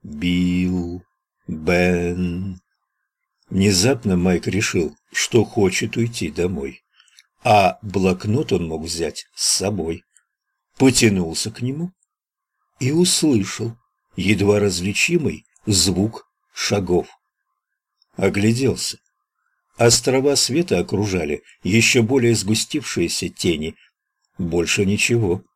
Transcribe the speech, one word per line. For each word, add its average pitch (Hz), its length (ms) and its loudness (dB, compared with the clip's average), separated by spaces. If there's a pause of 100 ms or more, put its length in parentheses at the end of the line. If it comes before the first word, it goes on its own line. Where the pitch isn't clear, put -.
«Билл, 90 1000 -2 (440)
Бен». 90 1120 -2 (880)
Внезапно 98 640 2
Майк 87 320 2
решил, 92 480 -2 (160)
что - 320 0
хочет 185 540 0
уйти 117 340 -4
домой, 85 500 -6 (640)
а 101 380 4
блокнот 101 720 -2
он 85 140 -2
мог 78 160 -8
взять 82 420 -8 (100)
с - 80 -6 (140)
собой. 85 460 -4 (760)
Потянулся 113 720 2
к - 100 -12
нему 147 300 -6 (880)
и 123 120 0
услышал 131 880 2 (380)
едва 101 440 2
различимый 101 880 -2 (200)
звук 95 680 0 (220)
шагов. 90 540 -2 (1080)
Огляделся. 104 840 0 (800)
Острова 131 580 2
света 131 440 0
окружали 90 640 -2 (200)
ещё 113 380 4
более 117 320 2
сгустившиеся 98 960 -4
тени. 80 460 -4 (600)
Больше 87 480 -2
ничего. 104 580 0 (120)